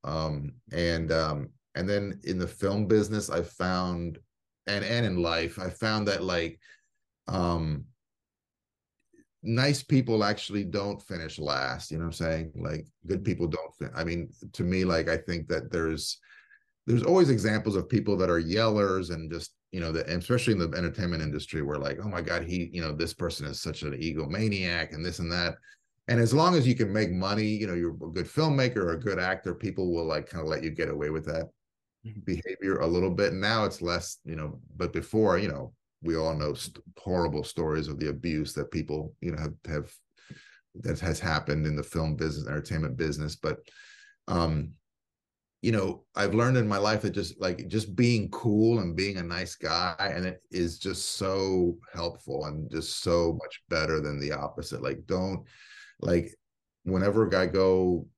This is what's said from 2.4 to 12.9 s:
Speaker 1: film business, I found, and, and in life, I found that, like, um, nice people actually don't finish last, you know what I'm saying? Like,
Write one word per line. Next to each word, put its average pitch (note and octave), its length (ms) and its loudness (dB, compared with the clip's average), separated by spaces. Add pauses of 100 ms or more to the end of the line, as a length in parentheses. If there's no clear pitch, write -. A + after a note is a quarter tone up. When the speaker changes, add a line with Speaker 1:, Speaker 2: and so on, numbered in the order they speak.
Speaker 1:
film G#2 380 0
business, G#2 440 4
I E2+ 120 0
found, F2+ 760 -2 (480)
and, G2+ 180 -2
and A#2 220 0
in F2+ 160 0
life, E2 360 0
I F#2 120 -6
found G#2+ 380 0
that, F#2 160 0
like, E2+ 340 -2 (680)
um, E2+ 560 0 (1600)
nice C3 400 2
people A#2 420 4
actually G#2 400 0
don't G2 360 -2
finish E2 380 -8
last, C2+ 520 -2
you D#2 60 -6
know E2 80 -2
what E2 40 -2
I'm D#2+ 40 -6
saying? D#2+ 440 -2
Like, D#2+ 300 -6 (200)